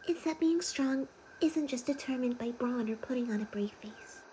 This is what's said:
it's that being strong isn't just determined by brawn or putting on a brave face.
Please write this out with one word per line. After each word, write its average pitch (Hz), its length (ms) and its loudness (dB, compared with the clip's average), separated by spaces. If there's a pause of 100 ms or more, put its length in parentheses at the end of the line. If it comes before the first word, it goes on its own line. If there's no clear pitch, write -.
it's 339 160 0
that 320 160 0
being 330 220 6
strong 269 460 0 (340)
isn't 311 260 2
just 254 180 -2
determined 254 520 0
by 233 140 -2
brawn 240 380 0
or 220 60 0
putting 240 360 -2
on 214 100 2
a 214 40 0
brave 208 260 -2 (100)
face. - 340 -14 (180)